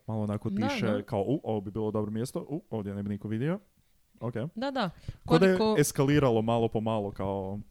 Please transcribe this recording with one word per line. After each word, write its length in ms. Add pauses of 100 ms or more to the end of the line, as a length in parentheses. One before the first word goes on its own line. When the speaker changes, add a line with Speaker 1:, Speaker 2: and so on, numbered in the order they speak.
Speaker 1:
malo 160
onako 260
Speaker 2:
Da, 200
Speaker 1:
tiše, 180
Speaker 2:
da. 160
Speaker 1:
kao, 180
„U, 220
ovo 180
bi 100
bilo 200
dobro 200
mjesto, 300
u, 280
ovdje 240
ne 100
bi 60
niko 180
vidio.” 320 (600)
Ok. 140 (220)
Speaker 2:
Da, 160
da. 180 (360)
Speaker 1:
Ko 140
da 60
je 120
Speaker 2:
Koliko 240
Speaker 1:
eskaliralo 600
malo 260
po 140
malo, 300
kao, 480 (120)